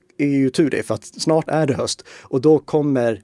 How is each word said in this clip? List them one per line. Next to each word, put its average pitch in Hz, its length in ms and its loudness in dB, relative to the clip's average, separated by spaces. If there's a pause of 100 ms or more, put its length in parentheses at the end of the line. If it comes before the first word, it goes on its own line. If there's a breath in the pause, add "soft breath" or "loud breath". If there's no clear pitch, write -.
(180)
är 143 80 0
ju 139 240 2
tur 147 200 0
det, 104 120 -2
för - 120 -4
att - 100 -10
snart - 440 -2
är 151 180 0
det 131 80 0
höst. - 300 -6 (180 loud breath)
Och - 180 -4
då 151 180 6
kommer 131 640 -2